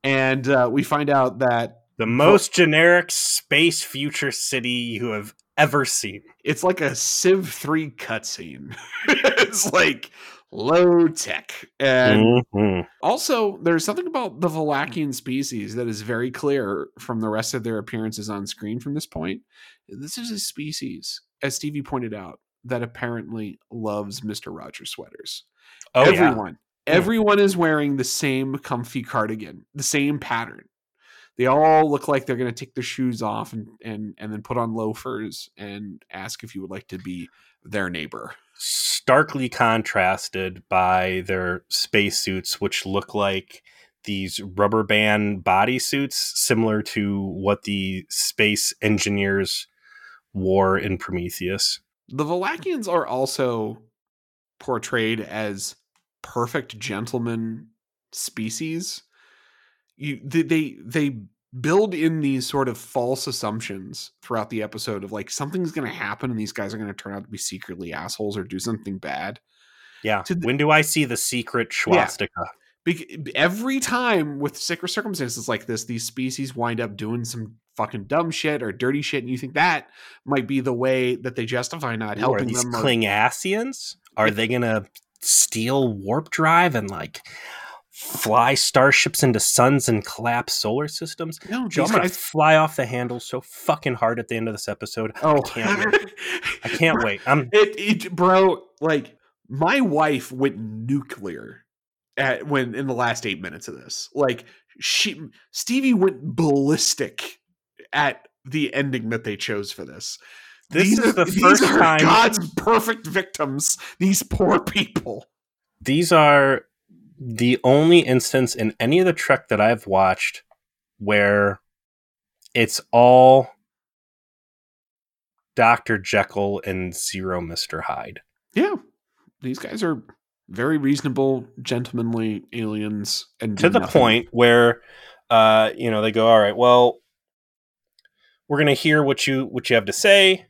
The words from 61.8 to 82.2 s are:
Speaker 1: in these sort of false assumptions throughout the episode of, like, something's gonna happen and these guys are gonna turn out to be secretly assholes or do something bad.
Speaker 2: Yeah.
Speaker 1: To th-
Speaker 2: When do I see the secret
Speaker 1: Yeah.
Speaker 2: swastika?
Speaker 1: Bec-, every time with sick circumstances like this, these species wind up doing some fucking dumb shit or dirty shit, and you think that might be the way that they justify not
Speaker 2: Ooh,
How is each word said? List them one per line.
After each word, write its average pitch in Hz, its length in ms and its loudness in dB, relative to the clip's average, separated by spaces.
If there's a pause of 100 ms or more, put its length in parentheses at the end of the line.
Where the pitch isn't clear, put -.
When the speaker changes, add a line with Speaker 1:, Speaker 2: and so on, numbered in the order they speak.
Speaker 1:
in 160 280 0
these 135 260 0
sort 135 220 -2
of 113 80 -8
false 127 500 -4
assumptions 107 840 -8 (100)
throughout 110 280 -6
the 110 140 -6
episode 104 400 -8
of, 98 80 -14
like, 104 180 -10
something's 160 420 -6
gonna 135 180 -6
happen 104 420 -6
and 113 80 -4
these 104 140 -6
guys 101 200 -6
are 110 40 -10
gonna 104 160 -10
turn 101 200 -14
out 101 100 -12
to - 60 -20
be 98 80 -12
secretly 87 560 -10
assholes 101 440 -8
or 92 60 -6
do 92 160 -10
something 107 380 -8
bad. 82 420 -10 (640)
Speaker 2:
Yeah. 107 200 0
Speaker 1:
To - 120 -4
th- 170 100 -6
Speaker 2:
When 127 120 0
do 147 140 2
I 156 100 6
see 151 240 0
the 120 120 -4
secret 120 500 -4 (200)
Speaker 1:
Yeah. 113 60 4 (120)
Speaker 2:
swastika? - 360 -6 (420)
Speaker 1:
Bec-, 165 520 -6
every 220 440 0
time 202 600 0
with 143 180 -4
sick 175 300 -6
circumstances 143 600 -6
like 110 200 -4
this, 113 180 -6
these 117 180 -6
species 131 520 -6
wind 117 260 -2
up 104 160 -6
doing 113 280 -6
some 113 300 -12 (220)
fucking 107 280 -6
dumb 160 260 -2
shit 147 320 -4
or 107 80 -6
dirty 131 320 -2
shit, 135 200 -4
and 123 60 -10
you 127 80 -4
think 127 160 -10
that 160 340 0 (380)
might 131 220 -2
be 135 140 -2
the 127 120 -2
way 127 420 0
that 123 200 -10
they 117 100 -4
justify 123 500 -6
not 107 220 -6
Speaker 2:
Ooh, 104 40 -6